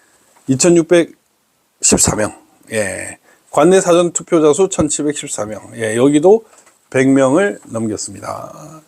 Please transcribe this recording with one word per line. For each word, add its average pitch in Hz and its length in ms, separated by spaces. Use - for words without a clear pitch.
이천육백십사 - 1700
명. 104 220
예. 92 460
관내 180 300
사전 175 320
투표자 156 400
수 185 160
천칠백십사 147 800
명. 104 300
예, 110 200
여기도 147 480
백 131 180
명을 139 560
넘겼습니다. - 1200